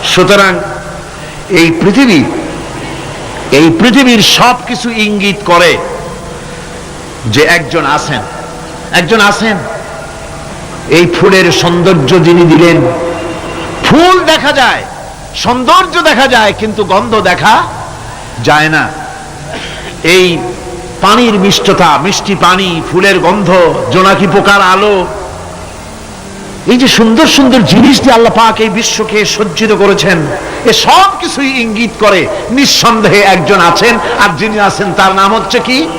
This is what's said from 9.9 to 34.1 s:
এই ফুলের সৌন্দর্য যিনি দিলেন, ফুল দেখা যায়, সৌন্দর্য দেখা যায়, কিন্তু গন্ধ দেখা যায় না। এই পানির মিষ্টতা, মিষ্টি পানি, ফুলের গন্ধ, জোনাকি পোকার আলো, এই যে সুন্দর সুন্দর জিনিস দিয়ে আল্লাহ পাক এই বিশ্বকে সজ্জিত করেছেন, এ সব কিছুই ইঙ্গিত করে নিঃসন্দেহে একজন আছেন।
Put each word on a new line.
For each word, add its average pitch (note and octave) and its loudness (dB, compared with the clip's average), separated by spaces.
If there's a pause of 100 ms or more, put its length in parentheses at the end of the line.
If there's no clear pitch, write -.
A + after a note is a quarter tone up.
এই E3 4 (140)
ফুলের F#3 4
সৌন্দর্য F3 2
যিনি E3+ 6
দিলেন, E3+ 4 (1040)
ফুল F4 4
দেখা D4+ 0
যায়, A3 0 (500)
সৌন্দর্য D#4 0
দেখা C4+ 2
যায়, A3 2
কিন্তু G#3+ -2
গন্ধ G#3+ 0
দেখা F#3 2 (840)
যায় D3+ 2
না। D3 0 (1120)
এই F3+ 2 (640)
পানির A3 2
মিষ্টতা, F3+ 2
মিষ্টি G3 -2
পানি, F3+ 0 (100)
ফুলের F#3 2
গন্ধ, E3+ 2 (180)
জোনাকি F#3+ 2
পোকার G3+ 2
আলো, F#3+ 2 (1600)
এই A#3 2
যে B3 2
সুন্দর A3+ 4
সুন্দর C4 4
জিনিস B3+ 4
দিয়ে B3+ 4
আল্লাহ A#3 4
পাক A3 2
এই A3 2
বিশ্বকে G#3 -2
সজ্জিত G#3 -2
করেছেন, F#3+ 2 (460)
এ A3+ 2
সব F#4 4 (100)
কিছুই C4+ -4
ইঙ্গিত A3 -4
করে F#3+ 2 (240)
নিঃসন্দেহে A3 2
একজন G3 2
আছেন। A#3+ 2 (220)